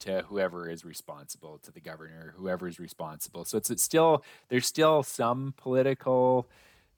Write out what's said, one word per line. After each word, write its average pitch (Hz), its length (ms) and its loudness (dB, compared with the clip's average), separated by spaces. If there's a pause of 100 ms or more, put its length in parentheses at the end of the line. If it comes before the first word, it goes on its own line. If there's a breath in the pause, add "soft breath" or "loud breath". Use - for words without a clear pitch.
to 95 220 -2
whoever 87 460 -4
is 85 160 -10
responsible, 76 720 -16
to - 120 -20
the 82 100 -20
governor, 80 560 -16
whoever 92 300 -4
is 87 140 -10
responsible. 80 640 -10
So - 120 -4
it's, - 140 -2
it's 107 140 0
still, 160 400 4 (240 loud breath)
there's 123 180 0
still 156 360 4
some 131 540 -2
political, 127 920 2 (480 soft breath)